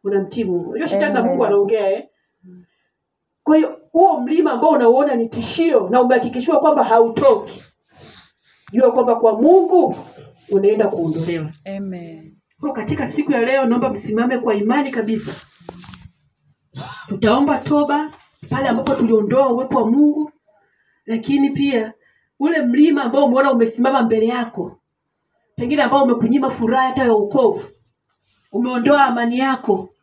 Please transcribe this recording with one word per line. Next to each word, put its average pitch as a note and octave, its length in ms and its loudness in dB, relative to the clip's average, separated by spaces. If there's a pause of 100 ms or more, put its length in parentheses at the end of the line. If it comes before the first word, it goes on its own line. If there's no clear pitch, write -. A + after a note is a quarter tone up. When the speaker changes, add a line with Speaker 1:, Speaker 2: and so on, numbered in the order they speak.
Speaker 1:
unamtii G3 400 -4
Mungu. F3 260 -4
Unajua D4+ 180 -6
shetani G3+ 260 -2
na - 60 0
Speaker 2:
Amen. A#3 100 0
Speaker 1:
Mungu B3 140 0
anaongea, G3+ 480 0
eh? - 160 -8 (1400)
Kwa D#4 120 4
hiyo, - 240 0 (120)
huo E4+ 280 4
mlima D4+ 320 0
ambao D#4 180 2
unauona C4 440 2
ni A3+ 140 -4
tishio A#3 600 -2
na B3 140 2
umehakikishiwa B3+ 580 0
kwamba D4+ 240 2
hautoki, A3+ 800 2 (1080)
jua A#3+ 200 2
kwamba A3+ 240 2
kwa A3+ 260 2
Mungu F4+ 540 4 (540)
unaenda G3+ 380 2
kuondolewa. D#3+ 600 -6 (260)
Speaker 2:
Amen. E3+ 600 -14 (240)
Speaker 1:
Kwa C#4+ 120 -6
katika B3+ 360 -6
siku D4 240 -4
ya A#3 120 0
leo, C4 220 0
naomba A#3+ 240 0
msimame A#3 480 -4
kwa A#3+ 160 -2
imani B3 360 -2
kabisa. A3 420 -6 (1800)
Tutaomba B3+ 500 0
toba D4 520 -2 (400)
pale C4+ 180 -2
ambapo C4+ 260 -2
tuliondoa A#3 580 2
uwepo C4 260 -2
wa A3 120 0
Mungu, D4 400 2 (760)
lakini C#4 440 0
pia B3+ 420 -2 (460)
ule D#4 240 0
mlima C#4+ 420 2
ambao C4+ 200 2
umeona C4 280 2
umesimama A#3+ 500 0
mbele A3 240 2
yako, A#3 540 -6 (760)
pengine C#4 260 -2
ambao C#4 220 2
umekunyima A#3+ 460 0
furaha C4 380 -2
hata C4 160 -4
ya A#3 80 2
wokovu, G#3+ 520 2 (880)
umeondoa B3+ 520 2
amani A#3+ 340 -2
yako C4 500 -2 (140)